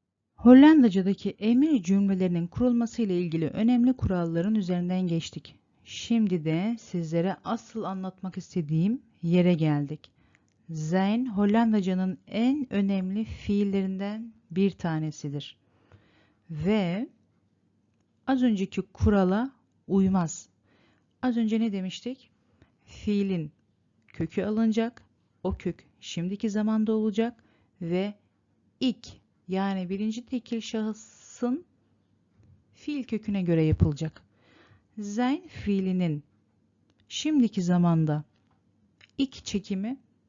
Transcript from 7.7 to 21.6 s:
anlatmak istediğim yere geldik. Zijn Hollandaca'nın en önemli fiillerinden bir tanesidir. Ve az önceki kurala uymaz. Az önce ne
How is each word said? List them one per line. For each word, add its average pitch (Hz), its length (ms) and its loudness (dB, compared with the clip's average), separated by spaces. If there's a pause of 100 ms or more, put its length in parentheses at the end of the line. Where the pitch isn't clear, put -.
anlatmak 190 540 -8
istediğim 175 640 -2 (200)
yere 175 320 4
geldik. 151 580 -2 (580)
Zijn 185 560 0
Hollandaca'nın 202 920 0 (100)
en 262 460 -2
önemli 196 520 -2
fiillerinden 202 1080 -4 (180)
bir 190 200 2
tanesidir. 156 840 -6 (920)
Ve 185 600 -2 (1160)
az 262 160 2
önceki 196 380 0
kurala 202 680 2 (360)
uymaz. 190 600 0 (720)
Az 247 160 -2
önce 226 220 0
ne 226 120 -2